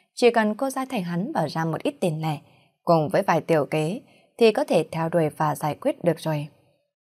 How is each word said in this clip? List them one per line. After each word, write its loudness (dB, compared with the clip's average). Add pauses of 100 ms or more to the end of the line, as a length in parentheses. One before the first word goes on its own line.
(140)
chỉ 4
cần 0
cô -4
Gia -6
Thành -6
hắn -4
bỏ -2
ra -4
một -4
ít -4
tiền -2
lẻ, -4 (440)
cùng 4
với 2
vài 0
tiểu 2
kế, -2 (380)
thì 6
có -2
thể 2
theo -2
đuổi 2
và -2
giải -4
quyết -4
được 2
rồi. -4 (540)